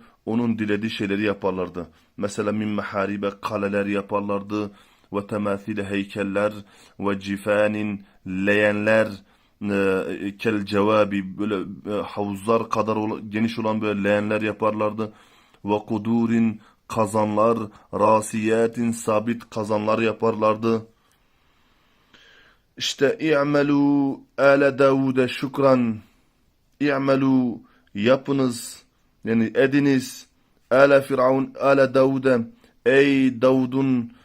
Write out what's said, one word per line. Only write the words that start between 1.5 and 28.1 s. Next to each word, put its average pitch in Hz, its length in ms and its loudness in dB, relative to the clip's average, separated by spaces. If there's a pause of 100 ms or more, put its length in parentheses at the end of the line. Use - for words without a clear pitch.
Mesela 104 340 -4
min 107 180 -4
meharibe, 101 600 -4 (120)
kaleler 101 440 -4
yaparlardı. 101 880 -4 (420)
Ve 101 140 -4
temâthile, 101 580 -4
heykeller. 101 680 -2 (460)
Ve 98 200 -2
cifânin, 104 840 -2 (240)
leğenler. 104 800 2 (540)
E, 98 760 -2
kel 107 280 -2
cevabi, 101 720 0
böyle, 104 180 -4 (340)
e, 101 120 -4
havuzlar 104 680 -2
kadar 110 260 -2
ola-, 107 240 -4 (100)
geniş 113 300 -2
olan 107 220 -2
böyle 104 220 -2
leğenler 104 380 0
yaparlardı. 107 720 -2 (520)
Ve 104 120 0 (100)
kudurin, 113 720 0 (260)
kazanlar. 107 680 0 (360)
Rasiyatin, 110 1000 2
sabit 113 580 -4
kazanlar 107 500 -2
yaparlardı. 110 880 0 (1900)
İşte - 440 0
i'melu 143 1000 2 (180)
âle 139 420 4
Davud'e 135 480 4
şükran. 131 680 0 (840)
İ'melu, 135 840 2 (320)
yapınız, 131 920 -2 (420)